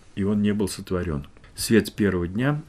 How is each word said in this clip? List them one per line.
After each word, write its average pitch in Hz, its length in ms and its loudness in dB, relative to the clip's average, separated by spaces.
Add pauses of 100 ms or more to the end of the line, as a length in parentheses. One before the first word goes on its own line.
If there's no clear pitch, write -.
(160)
и 98 80 -2
он 104 180 2
не 104 100 2
был 101 160 0
сотворен. 87 560 -4 (300)
Свет - 380 4
первого 92 340 0
дня, 135 420 -2